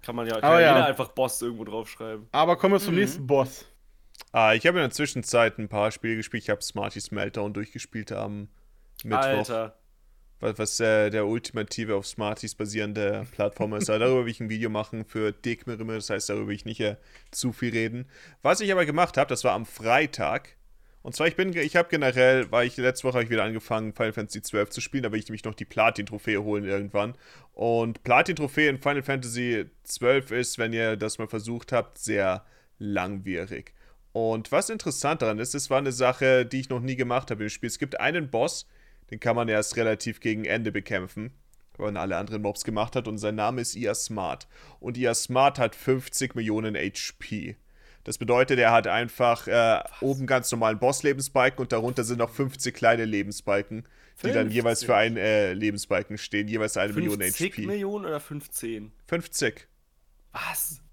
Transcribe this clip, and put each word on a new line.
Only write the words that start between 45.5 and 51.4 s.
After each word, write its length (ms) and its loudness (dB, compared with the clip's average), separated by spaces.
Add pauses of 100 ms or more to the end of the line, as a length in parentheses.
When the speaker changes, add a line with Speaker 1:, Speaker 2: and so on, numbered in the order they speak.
Speaker 4:
hat 160 0
fünfzig 600 -2
Millionen 400 -2
H 420 -6
P. 380 -8 (480)
Das 140 -8
bedeutet, 420 4
er 120 8
hat 160 6
einfach, 600 2
äh, 40 -2
Speaker 1:
Was? 500 2
Speaker 4:
oben 260 -2
ganz 240 2
normalen 280 0
Boss-Lebensbalken 840 2